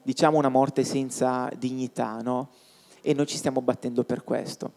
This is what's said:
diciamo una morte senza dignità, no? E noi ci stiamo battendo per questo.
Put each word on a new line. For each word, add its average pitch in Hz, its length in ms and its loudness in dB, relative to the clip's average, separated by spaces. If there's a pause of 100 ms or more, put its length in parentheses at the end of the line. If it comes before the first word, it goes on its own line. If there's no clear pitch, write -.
diciamo 151 360 4
una 139 120 4
morte 135 360 2
senza 127 720 -2
dignità, 127 640 -4
no? 127 260 -2 (520)
E 147 120 0
noi 143 140 2
ci - 100 -6
stiamo 131 240 0
battendo 123 420 0
per - 220 -4
questo. - 520 -6